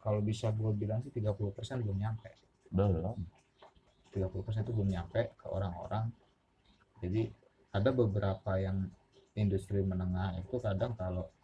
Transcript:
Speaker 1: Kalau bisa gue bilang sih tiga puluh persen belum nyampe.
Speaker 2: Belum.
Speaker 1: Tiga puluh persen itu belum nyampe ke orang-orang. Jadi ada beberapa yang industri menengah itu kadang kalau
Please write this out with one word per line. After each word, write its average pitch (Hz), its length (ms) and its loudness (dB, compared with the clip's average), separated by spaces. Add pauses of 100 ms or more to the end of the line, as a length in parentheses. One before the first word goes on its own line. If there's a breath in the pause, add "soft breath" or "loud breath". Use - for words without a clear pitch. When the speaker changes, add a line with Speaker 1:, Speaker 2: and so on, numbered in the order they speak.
Speaker 1:
Kalau 107 160 2
bisa 107 320 0
gue 110 240 2
bilang 107 320 0
sih 135 80 -12
tiga 107 160 0
puluh 101 240 -2
persen 127 240 -6
belum 104 160 0
nyampe. 110 400 -2 (320)
Speaker 2:
Belum. 95 480 4 (960)
Speaker 1:
Tiga 95 160 0
puluh 92 160 -6
persen 107 240 -2
itu 117 80 -2
belum 98 160 4
nyampe 87 480 -2
ke - 80 -18
orang-orang. 95 640 -2 (880)
Jadi 107 320 0 (400)
ada 110 240 2
beberapa 98 640 2
yang 95 320 -2 (440)
industri 98 520 2
menengah 92 480 0
itu 90 240 -6
kadang 113 400 -2
kalau 90 320 -4 (140)